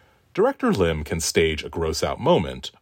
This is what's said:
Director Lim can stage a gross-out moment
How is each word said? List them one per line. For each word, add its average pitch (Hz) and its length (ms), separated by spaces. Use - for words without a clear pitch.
Director 247 380
Lim 82 320
can 82 160
stage 80 440
a 73 60
gross-out 80 500
moment 95 520